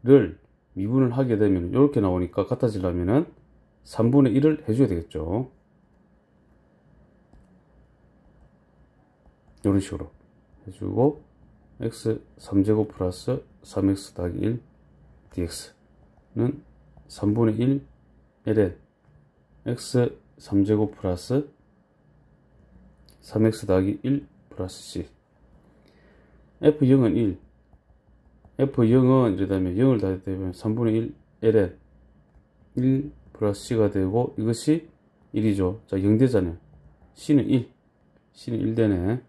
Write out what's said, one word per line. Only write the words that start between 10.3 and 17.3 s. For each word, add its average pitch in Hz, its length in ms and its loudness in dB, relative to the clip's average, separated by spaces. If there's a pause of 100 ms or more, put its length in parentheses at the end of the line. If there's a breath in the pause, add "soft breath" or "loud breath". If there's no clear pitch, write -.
해주고, 104 560 -2 (580)
X 113 400 -6 (160)
삼 98 260 0
제곱 107 260 2
플러스 98 540 -6 (180)
삼 98 280 -2
X - 240 -4
더하기 85 260 -6
일 110 220 -4 (720)
디엑스는 - 1300 -8 (440)
삼분의 107 500 0